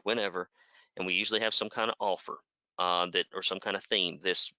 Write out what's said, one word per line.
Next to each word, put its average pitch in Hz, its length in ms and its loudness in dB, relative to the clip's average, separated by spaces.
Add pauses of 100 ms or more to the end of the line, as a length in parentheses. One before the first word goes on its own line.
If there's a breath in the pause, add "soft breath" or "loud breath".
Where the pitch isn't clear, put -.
whenever. 101 440 0 (480 soft breath)
And 92 120 -4
we 92 80 0
usually 107 240 2
have 110 160 2
some 107 140 0
kind 113 200 0
of 113 100 -2
offer, - 400 -2 (400)
uh, 90 280 2
that, 87 260 0
or 95 100 -4
some 95 160 0
kind 101 160 -2
of 95 80 -4
theme. 87 360 0
This, - 400 2